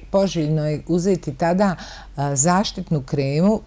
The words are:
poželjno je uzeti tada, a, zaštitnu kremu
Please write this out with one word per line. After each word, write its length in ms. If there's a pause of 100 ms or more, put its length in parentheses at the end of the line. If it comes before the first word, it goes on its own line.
(120)
poželjno 580
je 180
uzeti 480
tada, 400 (400)
a, 200
zaštitnu 720
kremu 600